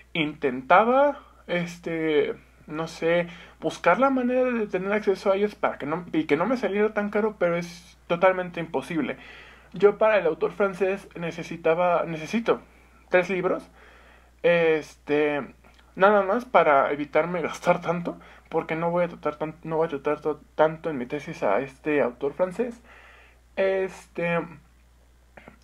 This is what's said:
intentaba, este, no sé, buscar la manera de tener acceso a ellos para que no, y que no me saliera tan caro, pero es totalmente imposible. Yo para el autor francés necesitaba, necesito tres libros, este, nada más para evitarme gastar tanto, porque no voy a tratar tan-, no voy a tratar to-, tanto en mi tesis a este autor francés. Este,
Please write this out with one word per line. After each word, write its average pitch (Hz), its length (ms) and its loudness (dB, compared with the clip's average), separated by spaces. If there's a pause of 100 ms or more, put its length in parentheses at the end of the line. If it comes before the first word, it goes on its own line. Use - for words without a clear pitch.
(120)
intentaba, 175 1080 2 (260)
este, 165 880 -2 (320)
no 160 220 -8
sé, 170 400 0 (320)
buscar 208 400 2
la 277 100 4
manera 254 400 0
de 226 160 -2
tener 196 260 -4
acceso 208 400 0
a 196 40 4
ellos 208 180 0
para - 240 -4
que 131 80 -8
no, 170 260 -4
y 156 120 0
que 147 120 2
no 170 100 0
me 254 120 0
saliera 208 340 0
tan 208 180 -2
caro, 214 280 -2
pero 170 180 0
es - 400 -10 (120)
totalmente 180 520 2
imposible. 160 560 -4 (560)
Yo 202 260 4
para 220 200 4
el 170 80 0
autor 160 260 -2
francés 196 640 -2
necesitaba, 170 920 0
necesito 160 540 -2 (480)
tres 180 220 2
libros, 190 360 -2 (760)
este, 151 1120 2 (400)
nada 196 280 6
más 214 220 0
para 151 480 4
evitarme 156 500 -2
gastar 175 380 0
tanto, 175 360 -4 (320)
porque 160 260 -4
no 170 160 -2
voy 175 140 0
a - 40 -4
tratar 147 280 -6
tan-, 156 280 -8
no 165 120 -4
voy 160 100 2
a 160 40 -10
tratar 147 300 -4
to-, 147 200 -4 (160)
tanto 160 340 2
en 143 80 -6
mi 123 80 -4
tesis 147 360 -8
a 107 180 2
este 143 420 -2
autor 123 320 -2
francés. 185 460 -4 (760)
Este, 190 840 -2 (1200)